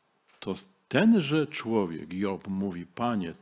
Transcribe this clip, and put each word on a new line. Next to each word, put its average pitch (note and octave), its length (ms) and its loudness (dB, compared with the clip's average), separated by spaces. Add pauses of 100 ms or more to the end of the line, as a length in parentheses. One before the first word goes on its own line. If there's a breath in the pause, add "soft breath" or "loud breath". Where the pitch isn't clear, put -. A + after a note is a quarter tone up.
(400)
to F#2+ 140 -6 (340)
tenże D#3 580 4
człowiek, F2+ 640 -2
Job, G2 360 -4
mówi: F#2+ 380 -4
"Panie, G#2+ 560 -4